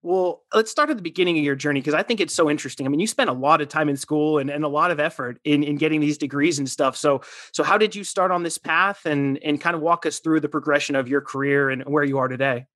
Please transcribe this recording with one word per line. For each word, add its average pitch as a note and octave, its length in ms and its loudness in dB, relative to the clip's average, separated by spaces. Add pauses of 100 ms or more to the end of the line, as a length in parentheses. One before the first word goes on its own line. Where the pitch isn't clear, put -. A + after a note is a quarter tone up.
well, F3+ 420 0 (100)
let's A3 160 2
start D4 180 2
at D4 80 0
the F#3+ 60 -10
beginning E3+ 360 0
of D3 60 2
your C#3 100 0
journey C#3 280 -2
'cause D3 100 0
I E3 100 2
think A3 200 -2
it's D#3+ 100 -2
so E3 160 4
interesting. C#3 380 -4
I - 20 0
mean, C#3+ 120 0
you A3 60 0
spent A#3+ 220 0
a B2+ 60 -2
lot D3 260 4
of C#3+ 80 -4
time D#3 220 0
in C#3 80 -2
school D3+ 400 0
and, C3+ 100 0
and D3 160 -4
a D3 40 -2
lot D#3 220 2
of D3+ 80 -2
effort C3+ 460 -4
in, D3 180 4
in D3 140 -2
getting D#3 240 0
these D3 160 0
degrees C#3+ 420 0
and C#3 120 -4
stuff. C3+ 260 0
So, C#3+ 240 2 (320)
so D#3 100 -2
how F#3+ 140 4
did G#3 180 2
you G3+ 80 -10
start F#3 280 0
on F3 120 0
this E3 140 -4
path F#3 480 0
and, C#3+ 400 0
and D3 160 -2
kind E3+ 160 -2
of D3+ 60 -6
walk E3+ 240 0
us D3 140 -4
through D#3+ 200 2
the D3 80 -4
progression D3 480 0
of C3 100 0
your C#3 140 0
career C#3 480 0
and C3 160 -4
where D3 200 0
you C#3 120 -2
are B2+ 120 0
today? B2+ 360 -2 (120)